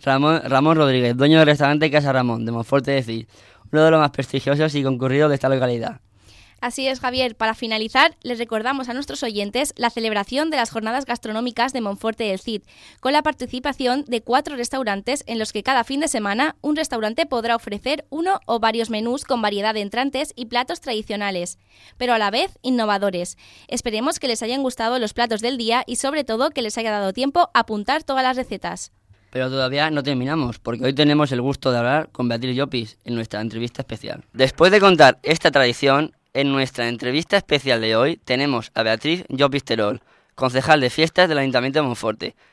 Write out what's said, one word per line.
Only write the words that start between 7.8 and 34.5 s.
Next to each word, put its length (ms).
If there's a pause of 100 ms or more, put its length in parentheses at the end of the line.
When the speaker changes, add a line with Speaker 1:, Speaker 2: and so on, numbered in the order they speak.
Speaker 2:
les 160
recordamos 500
a 40
nuestros 300
oyentes 540
la 120
celebración 600
de 80
las 140
Jornadas 340
Gastronómicas 680
de 80
Monforte 420
del 160
Cid, 240 (380)
con 100
la 100
participación 840
de 180
cuatro 320
restaurantes 720
en 100
los 140
que 120
cada 200
fin 160
de 80
semana 540
un 140
restaurante 520
podrá 280
ofrecer 540
uno 380
o 120
varios 300
menús 360
con 160
variedad 320
de 80
entrantes 540
y 120
platos 340
tradicionales, 800 (380)
pero 160
a 40
la 140
vez 320
innovadores. 760 (300)
Esperemos 520
que 100
les 120
hayan 220
gustado 340
los 160
platos 280
del 160
día 280
y, 120
sobre 260
todo, 260
que 140
les 140
haya 120
dado 240
tiempo 400
a 60
apuntar 440
todas 200
las 140
recetas. 540 (380)
Speaker 1:
Pero 200
todavía 420
no 100
terminamos, 560
porque 280
hoy 100
tenemos 360
el 100
gusto 300
de 80
hablar 320
con 180
Beatriz 260
Llopis 480
en 100
nuestra 280
entrevista 400
especial. 500
Después 400